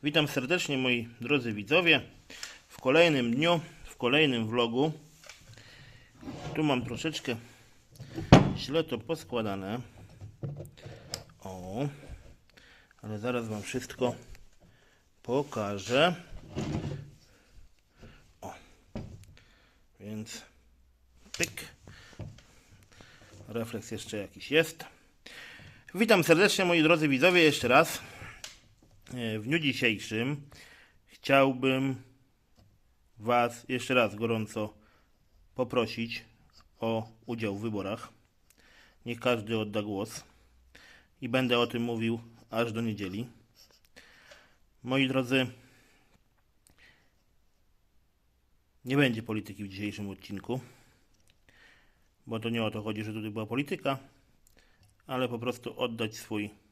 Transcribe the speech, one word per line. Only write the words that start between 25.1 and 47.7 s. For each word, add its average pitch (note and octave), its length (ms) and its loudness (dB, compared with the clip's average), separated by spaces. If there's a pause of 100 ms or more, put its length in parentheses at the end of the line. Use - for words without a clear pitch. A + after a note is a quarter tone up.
Witam G#3 280 6
serdecznie, F3+ 420 6
moi F3 180 4
drodzy D#3 240 6
widzowie, E3 360 6
jeszcze C#3+ 240 4
raz. C#3+ 340 6 (1120)
E, A2+ 260 -4
w G#2+ 40 -8
dniu D3 160 0
dzisiejszym B2 880 0 (560)
chciałbym C3 880 2 (1200)
was A#2+ 520 0
jeszcze B2+ 240 -2
raz A2 220 4
gorąco A2 580 -2 (840)
poprosić A#2 720 -4 (540)
o A2+ 300 -2 (160)
udział A2 320 -6
w G#2 40 -10
wyborach. G#2 480 -6 (960)
Niech A#2 140 -8
każdy A2+ 380 0
odda G#2+ 240 -2
głos G#2 420 -6 (1000)
i B2 80 -8
będę B2 300 2
o A#2+ 80 4
tym A#2 160 -2
mówił A#2 360 -2 (300)
aż A#2 220 0
do A2+ 100 -4
niedzieli. G#2 460 -4 (1600)
Moi C3 240 2
drodzy, C3 400 2 (3500)